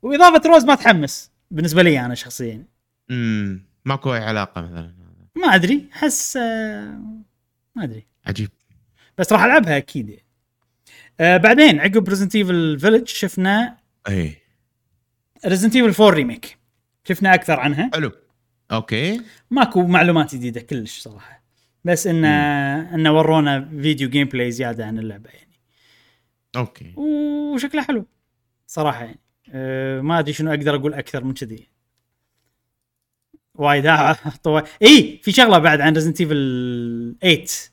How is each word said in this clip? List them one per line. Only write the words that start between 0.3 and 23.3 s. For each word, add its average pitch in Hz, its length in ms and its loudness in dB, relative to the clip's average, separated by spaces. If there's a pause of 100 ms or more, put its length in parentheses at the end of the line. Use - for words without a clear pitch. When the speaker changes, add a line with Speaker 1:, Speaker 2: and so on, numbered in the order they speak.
Speaker 1:
روز 320 160 8
ما 277 100 6
تحمس 170 560 0 (200)
بالنسبة 165 320 2
لي 156 220 4
أنا 123 100 -6
شخصيًا. 120 480 -12 (460)
Speaker 2:
مم. 107 560 -4 (200)
ماكو 135 300 -4
أي 110 80 -6
علاقة 104 380 -6
مثلًا. 85 320 -14 (420)
Speaker 1:
ما 330 200 2
أدري، 208 360 0
حس، - 460 -4
آه، 214 640 -8 (760)
ما 226 80 -10
أدري. 110 240 -12 (180)
Speaker 2:
عجيب. 104 240 -6 (680)
Speaker 1:
بس - 160 0
راح 214 100 4
ألعبها 220 340 2
أكيد، 131 320 -8
يعني. - 160 -20 (920)
آه، 175 180 4
بعدين 226 420 6
عقب 190 300 0
Resident 196 200 -2
Evil 170 560 -2
Village 226 200 4
شفنا 202 720 -4 (320)
Speaker 2:
إيه. 82 360 -6 (1000)
Speaker 1:
Resident 190 240 0
Evil 233 200 4
فور 202 220 6
ريميك. 123 440 -4 (460)
شفنا 190 300 0
أكثر 175 260 0
عنها. 147 340 -4
Speaker 2:
حلو. 151 180 -4 (600)
أوكي. 127 500 -4 (300)
Speaker 1:
ماكو 233 360 0
معلومات 170 480 2
جديدة 120 260 -10
كلش 117 380 -10
صراحة. - 440 -20 (400)
بس 170 240 -2
إنه، 165 200 0
Speaker 2:
مم. 147 680 -2
Speaker 1:
إنه 156 180 2
ورونا 156 580 2 (120)